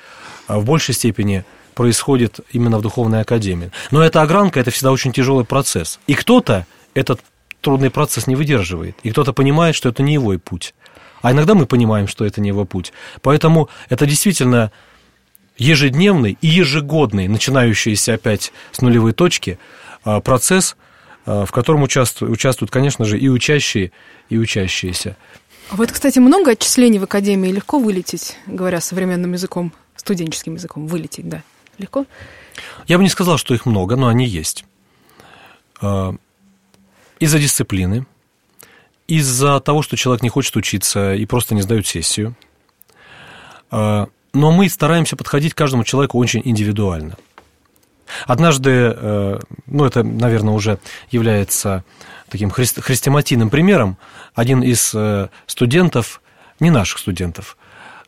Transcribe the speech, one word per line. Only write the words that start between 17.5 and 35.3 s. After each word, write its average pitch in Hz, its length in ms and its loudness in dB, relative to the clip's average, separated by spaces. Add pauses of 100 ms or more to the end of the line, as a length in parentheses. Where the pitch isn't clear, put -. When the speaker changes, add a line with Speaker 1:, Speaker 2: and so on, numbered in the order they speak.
Speaker 1:
опять 107 400 -4 (180)
с - 100 -14
нулевой 117 300 4
точки, 135 480 -2 (460)
а, 107 160 0
процесс, 135 560 0 (480)
а, 101 200 -2
в - 60 -6
котором 147 320 2
участву-, 123 460 0
участвуют, 117 420 -2
конечно 131 320 0
же, 104 160 0
и 135 80 2
учащие, 123 640 0 (380)
и 113 80 -2
учащиеся. 95 800 -4 (520)
Speaker 2:
А 202 60 -10
вот, 233 160 0
кстати, - 260 0
много 277 340 6
отчислений 233 460 4
в 185 60 -4
академии, 196 460 0
легко 196 280 -2
вылететь, 190 600 -4 (100)
говоря 185 340 -4
современным 180 520 -4
языком, 180 380 -6 (240)
студенческим 165 600 -6
языком, 165 320 -12
вылететь, 165 420 -10
да? 160 140 -10 (340)
Легко? 262 300 -6 (800)
Speaker 1:
Я 170 100 2
бы 190 60 4
не 190 60 4
сказал, 175 280 0
что - 160 -4
их 120 140 -2
много, 101 280 0
но 131 120 2
они 120 180 2
есть. 87 400 -8 (1120)